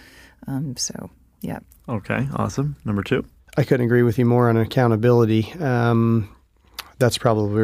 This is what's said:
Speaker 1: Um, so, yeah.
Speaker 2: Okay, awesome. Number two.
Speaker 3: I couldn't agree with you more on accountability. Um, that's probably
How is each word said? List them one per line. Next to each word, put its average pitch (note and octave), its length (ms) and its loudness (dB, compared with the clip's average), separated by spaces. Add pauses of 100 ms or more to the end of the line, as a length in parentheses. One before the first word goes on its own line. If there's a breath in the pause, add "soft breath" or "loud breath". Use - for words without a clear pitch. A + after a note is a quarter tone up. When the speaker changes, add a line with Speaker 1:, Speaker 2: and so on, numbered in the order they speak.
(460 loud breath)
Speaker 1:
Um, C#3 320 -6
so, - 320 -10 (320)
yeah. - 160 -10 (280)
Speaker 2:
Okay, A2+ 480 -4
awesome. C3 420 -4 (100)
Number G2+ 160 -2
two. B2+ 220 -2 (320)
Speaker 3:
I C#3 80 2
couldn't B2 220 0
agree A#2+ 180 4
with A#2 120 2
you B2 80 2
more A#2+ 240 4
on A2+ 80 2
accountability. A2+ 1000 2
Um, A#2 720 0 (720 loud breath)
that's A#2+ 180 2
probably G#2+ 320 0 (140)